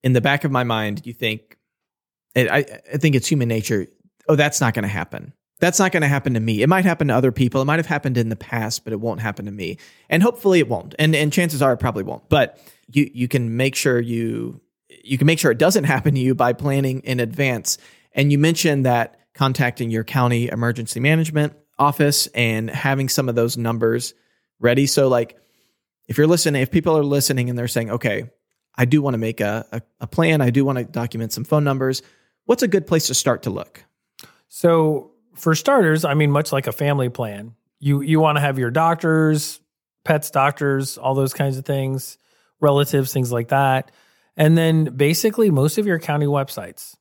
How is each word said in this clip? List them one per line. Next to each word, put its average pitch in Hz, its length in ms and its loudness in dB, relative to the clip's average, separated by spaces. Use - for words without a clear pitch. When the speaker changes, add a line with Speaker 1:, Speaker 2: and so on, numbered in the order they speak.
Speaker 1:
in 127 100 2
the 123 80 4
back 143 220 0
of 151 80 0
my 127 120 0
mind, 107 420 -4
you 120 80 -12
think, 110 440 -6
I, 123 120 2
I, 87 100 0
I 147 40 -4
think 143 180 2
it's 120 120 0
human 135 200 0
nature, 110 400 -2
"Oh, 151 80 4
that's 147 260 0
not 120 120 2
gonna 101 140 -4
happen. - 460 -10
That's 175 200 2
not 185 120 2
gonna 160 160 0
happen 139 280 0
to 113 40 0
me. 110 220 0
It 131 80 4
might 185 160 2
happen 170 220 0
to 139 80 2
other 127 160 2
people. 131 300 0
It 135 40 -2
might 151 140 0
have 160 80 -2
happened 143 300 -4
in 113 120 -2
the 113 60 -4
past, 110 480 -8
but 110 100 -8
it 101 60 -6
won't 113 220 -6
happen 101 240 -8
to 101 60 -10
me." 92 260 -8
And 165 120 2
hopefully 202 380 2
it 135 100 2
won't. 120 300 -6
And, 156 160 2
and 147 180 0
chances 156 300 0
are 135 100 4
it 117 40 -4
probably 101 260 -4
won't. - 260 -12
But 147 300 2
you, 143 200 2
you 123 160 -4
can 120 300 -2
make 131 180 0
sure 123 240 2
you, 117 640 -6
you 127 140 -4
can 143 80 2
make 160 140 4
sure 151 100 2
it 113 80 2
doesn't 180 280 2
happen 143 280 0
to 135 80 0
you 127 140 2
by 147 180 2
planning 139 480 -2
in 127 180 -4
advance. 123 600 -4
And 143 180 2
you 143 60 4
mentioned 151 480 2
that 120 320 0
contacting 127 580 -2
your 113 120 -2
county 120 460 0
emergency 117 500 -6
management 151 540 0
office 143 500 2
and 113 420 -2
having 135 400 -2
some 131 180 -2
of 117 80 -2
those 117 220 0
numbers 117 560 -2
ready. 127 280 4
So, 139 220 2
like, 120 280 0
if - 100 -6
you're 151 100 4
listening, 160 340 2
if 131 100 -2
people 160 260 2
are 147 60 2
listening 135 460 0
and 123 80 -4
they're 120 100 -4
saying, 117 240 -4
"Okay, 113 380 -4
I 127 80 2
do 147 160 4
wanna 135 160 -2
make 113 240 -4
a, 104 300 -4
a, 113 100 -8
a 120 60 -12
plan. 160 340 2
I 123 100 2
do 135 140 2
wanna 127 180 -4
document 113 500 -8
some - 120 -8
phone 151 180 0
numbers," 131 380 -2
what's 233 160 0
a 247 60 2
good 190 200 0
place 160 200 2
to - 80 -4
start - 280 0
to 123 60 -4
look? - 340 -10
Speaker 2:
So 156 600 2
for 160 220 0
starters, 165 500 4
I 143 80 0
mean, 147 180 4
much 147 220 0
like 135 140 -2
a 123 40 -4
family 143 380 0
plan, 110 460 -10
you, 139 220 0
you 156 200 2
wanna 151 180 4
have 139 200 0
your 120 120 -2
doctors, 160 880 2
pets, 151 240 0
doctors, 139 680 0
all 131 180 -2
those 135 180 0
kinds 139 240 -2
of 135 80 -12
things, 135 520 -6
relatives, 143 500 2
things 127 220 -2
like 117 160 -2
that. 135 420 0
And 156 200 6
then 160 380 2
basically 190 540 2
most 147 280 0
of 214 100 -2
your 175 120 0
county 147 280 -2
websites 135 720 -6